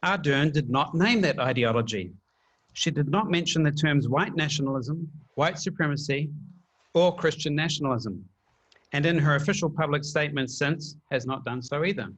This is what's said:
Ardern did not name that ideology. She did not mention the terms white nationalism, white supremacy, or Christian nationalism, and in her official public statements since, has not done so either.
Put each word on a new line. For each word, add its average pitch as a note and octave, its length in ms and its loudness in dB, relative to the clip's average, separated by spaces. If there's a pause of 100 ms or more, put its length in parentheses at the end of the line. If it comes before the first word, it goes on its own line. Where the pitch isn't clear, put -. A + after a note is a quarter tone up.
Ardern D3+ 480 2
did C#3 180 0
not C#3 240 0
name G#3+ 260 4
that E3 180 2
ideology. A2+ 720 0 (600)
She - 180 -2
did D3 180 0
not G3+ 220 2
mention E3+ 320 2
the D3+ 80 4
terms D3 380 4
white C#3+ 260 0
nationalism, D3 760 -2 (240)
white D#3 240 0
supremacy, D3 720 -2 (640)
or F3 220 4
Christian D#3 380 -2
nationalism, C3 680 -2 (680)
and D3 140 0
in E3 120 2
her D3 180 4
official D#3 340 0
public D3 340 0
statements D3 540 -2
since, D3 380 -2 (140)
has B2+ 160 -2
not C3 180 -6
done B2 180 -6
so C#3+ 220 -4
either. E3+ 340 -4